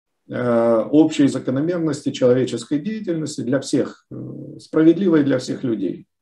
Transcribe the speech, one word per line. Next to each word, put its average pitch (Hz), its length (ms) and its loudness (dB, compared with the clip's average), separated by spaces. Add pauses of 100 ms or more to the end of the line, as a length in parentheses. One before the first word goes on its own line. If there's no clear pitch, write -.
(280)
э, 117 640 0
общие 151 380 4
закономерности 143 840 -2
человеческой 127 680 0
деятельности 170 640 -6
для 127 180 -2
всех, - 520 -4
э, 127 480 -14
справедливой 160 640 4
для 135 140 2
всех - 260 -6
людей. 101 440 -4 (140)